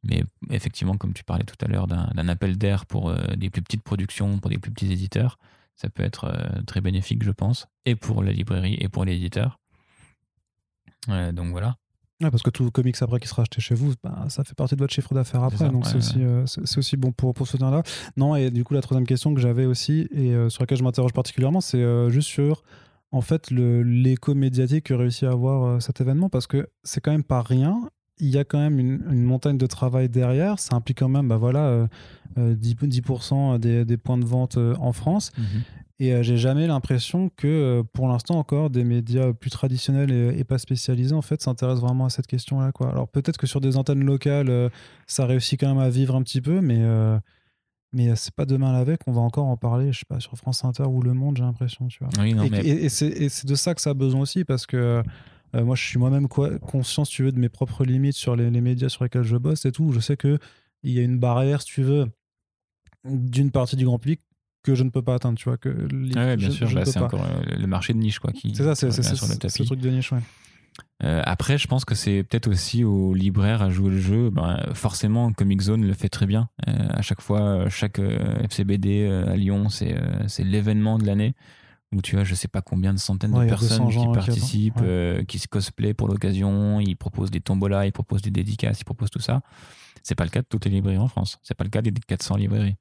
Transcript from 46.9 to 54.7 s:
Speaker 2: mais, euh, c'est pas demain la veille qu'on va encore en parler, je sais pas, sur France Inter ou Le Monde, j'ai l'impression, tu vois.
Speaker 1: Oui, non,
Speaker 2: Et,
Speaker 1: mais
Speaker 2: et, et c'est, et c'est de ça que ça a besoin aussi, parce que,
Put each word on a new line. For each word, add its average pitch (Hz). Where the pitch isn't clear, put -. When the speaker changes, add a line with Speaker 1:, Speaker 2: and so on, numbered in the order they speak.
Speaker 2:
mais, 120
euh, 117
c'est -
pas 143
demain 135
la 127
veille 156
qu'on -
va 117
encore 117
en 127
parler, 123
je 120
sais -
pas, 135
sur -
France -
Inter 127
ou 131
Le 123
Monde, 135
j'ai 123
l'impression, 123
tu 117
vois. 131
Speaker 1:
Oui, 107
non, 107
Speaker 2:
Et, 135
Speaker 1:
mais 104
Speaker 2:
et, 156
et 151
c'est, 147
et 156
c'est 135
de 139
ça 175
que -
ça 151
a 143
besoin 131
aussi, 151
parce 131
que, 120